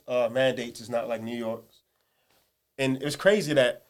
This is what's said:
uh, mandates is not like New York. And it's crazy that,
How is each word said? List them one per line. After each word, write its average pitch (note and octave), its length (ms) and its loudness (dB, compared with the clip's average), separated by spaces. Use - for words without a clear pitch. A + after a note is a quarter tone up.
uh, B2 240 0
mandates B2 480 0
is A2+ 100 -14
not A#2 180 -2
like A2+ 140 -4
New A#2 140 -6
York. A#2 260 -6
And C3 240 0
it's C#3+ 140 -4
crazy F#3 380 2
that, B2 360 2